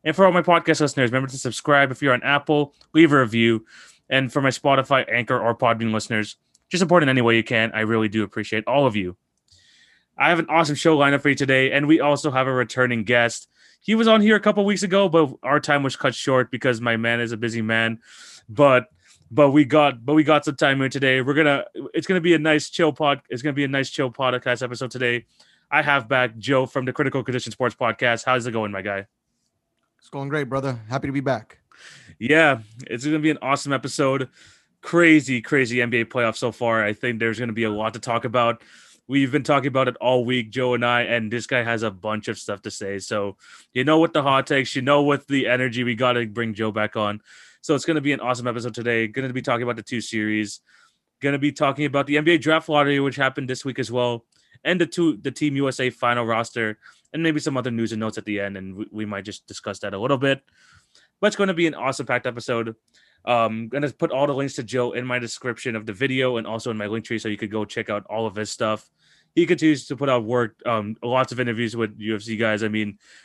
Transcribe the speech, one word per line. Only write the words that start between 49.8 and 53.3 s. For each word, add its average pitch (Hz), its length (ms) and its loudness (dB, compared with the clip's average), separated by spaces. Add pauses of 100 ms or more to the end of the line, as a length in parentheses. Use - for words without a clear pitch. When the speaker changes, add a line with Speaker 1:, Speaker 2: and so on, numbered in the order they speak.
Speaker 1:
two 120 180 -6
series. 107 600 -4 (600)
Gonna 143 200 -2
be 147 100 0
talking 143 360 -2
about 139 200 0
the 147 120 0
N 151 60 -2
B 170 100 4
A 165 40 2
draft 156 300 0
lottery, 143 320 2
which 135 160 -2
happened 131 340 -2